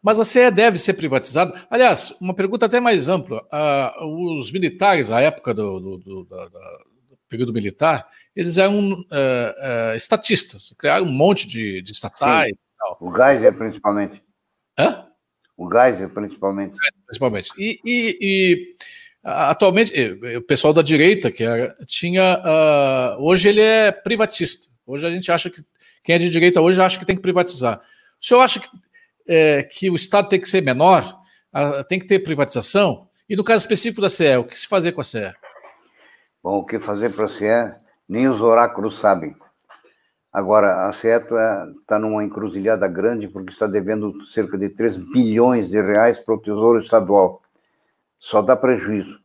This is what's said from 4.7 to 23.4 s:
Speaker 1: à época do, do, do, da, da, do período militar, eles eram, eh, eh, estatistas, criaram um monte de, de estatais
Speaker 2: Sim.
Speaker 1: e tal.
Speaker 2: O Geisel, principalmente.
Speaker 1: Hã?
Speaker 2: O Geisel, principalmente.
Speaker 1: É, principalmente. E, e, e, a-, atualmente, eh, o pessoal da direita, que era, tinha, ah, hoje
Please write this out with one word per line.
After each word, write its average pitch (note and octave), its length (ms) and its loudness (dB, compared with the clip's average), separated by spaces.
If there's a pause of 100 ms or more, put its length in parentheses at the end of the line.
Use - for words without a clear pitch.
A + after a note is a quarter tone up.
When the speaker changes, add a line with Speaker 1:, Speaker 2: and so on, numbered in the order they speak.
Speaker 1:
à A#2 100 2
época C#3+ 320 0
do, G2+ 280 -4
do, F#2+ 180 -12
do, F#2+ 260 -18
da, F#2 120 -20 (120)
da, F2 360 -20 (260)
do - 80 -20 (100)
período A#2 240 -6
militar, A#2 560 -2 (260)
eles E3+ 220 -4
eram, G3 540 0
eh, B2+ 480 -2
eh, A#2 380 -4
estatistas, - 840 -4
criaram F3 260 0
um D3+ 80 -4
monte F3+ 340 2
de, G#2 360 -10
de G2+ 100 -14
estatais C#3+ 540 0
Speaker 2:
Sim. G#2 60 -6
Speaker 1:
e - 260 -20
tal. F#2+ 220 -8
Speaker 2:
O - 140 -12
Geisel, B2 400 4
principalmente. G#2 680 -6 (560)
Speaker 1:
Hã? - 280 0 (500)
Speaker 2:
O F2 140 -12
Geisel, G#2+ 400 4
principalmente. G2 640 -8
Speaker 1:
É, - 160 -4 (140)
principalmente. A2+ 540 -6
E, G#3+ 260 -6
e, A#3 360 -2
e, F#3+ 560 -2 (480)
a-, D3 260 -2
atualmente, G3 440 2
eh, A#2 440 -4
o A#2 40 -10
pessoal D3+ 300 2
da D#3+ 100 4
direita, D#3+ 500 2
que - 100 -6
era, A#2 420 -2
tinha, F3+ 600 0
ah, C#3 760 2
hoje F3 300 2